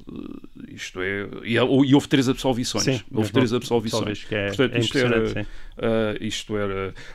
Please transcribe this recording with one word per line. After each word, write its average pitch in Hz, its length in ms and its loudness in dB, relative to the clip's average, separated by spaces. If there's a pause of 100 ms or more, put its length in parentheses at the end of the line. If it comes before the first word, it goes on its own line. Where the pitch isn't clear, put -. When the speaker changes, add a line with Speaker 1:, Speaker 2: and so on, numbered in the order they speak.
Speaker 1:
Eh, - 680 -14
isto - 260 -10
é, 98 260 -4 (160)
e, 113 120 -2
e 131 400 6
houve 139 120 6
três 131 220 4
absolvições. 123 560 0
Speaker 2:
Sim, 131 160 0 (100)
Speaker 1:
Houve - 0 -
Speaker 2:
mas 107 200 0
Speaker 1:
três 127 200 4
Speaker 2:
não, 120 60 2
Speaker 1:
absolvições. 117 440 0
Speaker 2:
talvez, 104 240 -4
que - 100 -6
é, 101 140 0
Speaker 1:
Portanto, 120 260 2
Speaker 2:
é 120 40 0
Speaker 1:
isto 117 200 0
era, 127 80 4 (100)
Speaker 2:
impressionante, 107 320 -2
sim. - 60 -12 (240)
Speaker 1:
eh, 110 420 0
isto 107 380 -6
era, 95 360 -4 (200)